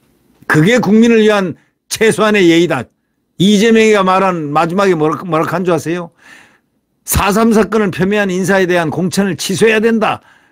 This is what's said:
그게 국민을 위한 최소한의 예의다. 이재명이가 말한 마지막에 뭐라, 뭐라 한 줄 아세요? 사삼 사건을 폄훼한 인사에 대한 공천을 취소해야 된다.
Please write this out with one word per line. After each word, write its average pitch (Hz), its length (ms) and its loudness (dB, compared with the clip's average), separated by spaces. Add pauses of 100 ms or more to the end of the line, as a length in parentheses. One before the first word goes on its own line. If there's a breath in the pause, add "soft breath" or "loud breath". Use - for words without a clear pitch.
(480)
그게 175 300 2
국민을 220 440 2
위한 202 340 0 (340 soft breath)
최소한의 208 600 2
예의다. 160 340 0 (540)
이재명이가 214 640 2
말한 185 480 -2
마지막에 175 440 0
뭐라, 156 280 -2
뭐라 165 220 -2
한 180 200 -6
줄 180 80 0
아세요? 165 380 -6 (960 soft breath)
사삼 208 480 0
사건을 208 380 0
폄훼한 196 400 -2
인사에 185 340 0
대한 170 240 0
공천을 185 460 -4
취소해야 220 440 0
된다. 214 420 -2 (300 soft breath)